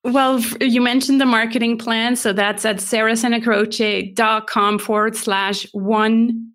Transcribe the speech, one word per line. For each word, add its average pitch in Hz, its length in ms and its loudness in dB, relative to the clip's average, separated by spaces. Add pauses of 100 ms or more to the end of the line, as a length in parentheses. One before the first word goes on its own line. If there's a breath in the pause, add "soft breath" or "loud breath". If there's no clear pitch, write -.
Well, 262 340 2
f-, 226 240 -4
you 247 200 2
mentioned 262 400 2
the 269 40 4
marketing 233 520 0
plan. 226 380 0
So 214 180 -2
that's 208 320 -2
at 208 140 -2
sarah 220 360 0
santa 233 260 0
croce 208 720 -2
dot 220 340 0
com 208 320 0
forward 214 360 -2
slash 196 580 -4
one, 220 800 0